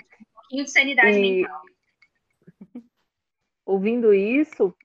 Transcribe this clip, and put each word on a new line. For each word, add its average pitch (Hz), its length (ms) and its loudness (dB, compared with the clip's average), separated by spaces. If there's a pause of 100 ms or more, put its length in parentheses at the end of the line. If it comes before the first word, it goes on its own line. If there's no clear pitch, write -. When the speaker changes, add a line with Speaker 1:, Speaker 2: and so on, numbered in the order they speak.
(180)
Speaker 1:
Um - 140 -20
pouquinho 269 320 -10
de - 60 -14
sanidade 247 460 2
Speaker 2:
E 190 240 0
Speaker 1:
mental. - 200 -8 (2000)
Speaker 2:
ouvindo 214 480 2
isso, 208 720 0